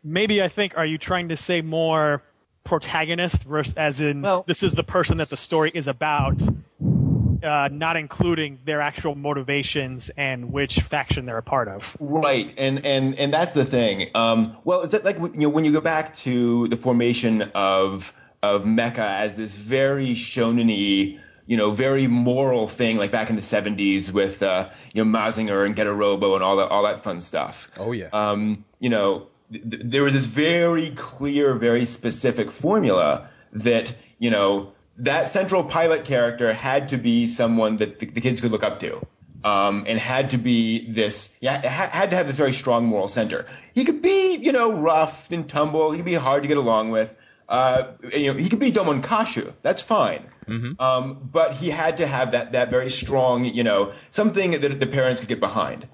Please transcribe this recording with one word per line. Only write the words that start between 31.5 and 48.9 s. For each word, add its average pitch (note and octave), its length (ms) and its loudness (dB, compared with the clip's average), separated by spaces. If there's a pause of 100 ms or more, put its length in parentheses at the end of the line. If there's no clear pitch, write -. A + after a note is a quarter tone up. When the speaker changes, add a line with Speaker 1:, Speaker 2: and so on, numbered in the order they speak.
Speaker 2:
very A#2 300 2
specific A#2 640 -2
formula A#2 800 2 (240)
that, A2+ 420 0 (260)
you A#2 120 2
know, G2+ 400 2 (260)
that C#3 320 0
central F#3+ 360 0
pilot E3 400 2
character A#2+ 480 2
had C#3 340 -2
to C3+ 100 -2
be A#2 300 2
someone A2+ 480 2
that G#2 240 -2
the, A2 60 -6
the A#2 160 -6
kids A#2+ 180 0
could A#2 120 0
look G#2+ 120 0
up - 160 -2
to. - 260 -8 (380)
Um, G2+ 420 2
and A2+ 140 0
had C3 300 -2
to C3 80 0
be A#2 520 0
this, G#2+ 520 -2
yeah, C3+ 160 0 (100)
ha-, D#3 240 -2
had F#3+ 200 0
to F3+ 40 2
have F3 120 0
this C3+ 100 -4
very C3+ 160 2
strong A#2 320 2
moral G#2 240 0
center. - 360 -2 (280)
He C4 100 2
could D4+ 180 2
be, F#4+ 360 4
you B3+ 160 0
know, A#3 180 4
rough D#3 580 2
and E3+ 200 -6
tumble. D#3 420 2
He D#3+ 60 -4
could E3+ 80 -8
be F3 80 -2
hard C#3+ 300 2
to D3 40 -4
get D3 80 2
along A2+ 360 2
with. A2 220 0 (360)
Uh, B2+ 420 2 (220)
you C#3+ 200 0
know, C3+ 60 -4
he E3+ 80 0
could G#3+ 120 0
be C4 120 2
Domon D3+ 320 2